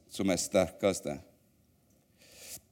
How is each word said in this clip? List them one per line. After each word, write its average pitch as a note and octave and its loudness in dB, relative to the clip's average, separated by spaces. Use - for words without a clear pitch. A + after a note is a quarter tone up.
som G2 0
er F2 0
sterkeste. F2 0